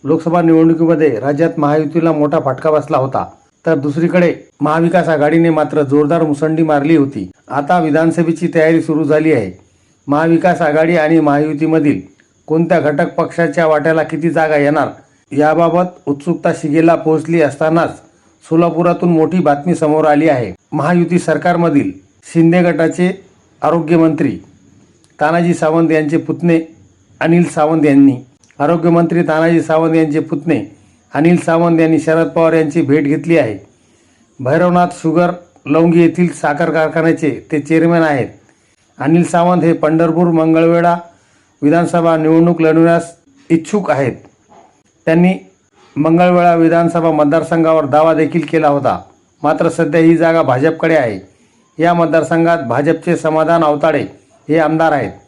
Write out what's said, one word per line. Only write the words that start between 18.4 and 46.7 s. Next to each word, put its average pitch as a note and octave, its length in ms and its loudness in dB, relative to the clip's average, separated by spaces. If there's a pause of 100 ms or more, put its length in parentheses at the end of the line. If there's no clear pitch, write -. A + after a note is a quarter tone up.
सोलापुरातून E3+ 600 0
मोठी D#3+ 300 0
बातमी D3+ 360 0
समोर D#3 300 0
आली D3+ 240 2
आहे. A#2+ 240 -2 (180)
महायुती E3+ 480 0
सरकारमधील D#3+ 720 0 (420)
शिंदे E3+ 280 4
गटाचे E3+ 500 0 (500)
आरोग्यमंत्री D#3 760 0 (840)
तानाजी E3+ 320 0
सावंत D#3+ 380 0
यांचे D#3 260 0
पुतणे E3 420 0 (640)
अनिल E3 220 2
सावंत D#3 420 0
यांनी, C#3 300 4 (440)
आरोग्यमंत्री E3 640 0
तानाजी D#3+ 380 0
सावंत D#3+ 340 0
यांचे D#3 240 0
पुतणे D3+ 400 -4 (540)
अनिल E3 240 2
सावंत E3 420 0
यांनी D#3+ 200 2
शरद D#3+ 280 0
पवार D#3+ 260 0
यांची D#3+ 280 0
भेट C#3+ 220 0
घेतली D3+ 340 0
आहे. A2 200 -2 (840)
भैरवनाथ F3 540 0
शुगर E3+ 380 -2 (340)
लवंगी E3 360 2
येथील E3+ 320 2
साखर D#3 380 -4
कारखान्याचे D#3+ 800 -2
ते D#3 80 -2
चेअरमन D#3+ 420 0
आहेत. C#3+ 260 -2 (720)
अनिल D#3+ 240 2
सावंत F3 400 0
हे E3 100 2
पंढरपूर E3 540 0
मंगळवेढा E3 680 2 (640)
विधानसभा E3 560 0
निवडणूक E3 440 2
लढवण्यास E3 520 2 (360)
इच्छुक E3+ 420 -2
आहेत. C3 220 -2 (920)
त्यांनी F3 280 2 (640)
मंगळवेढा F3 600 2
विधानसभा E3 560 2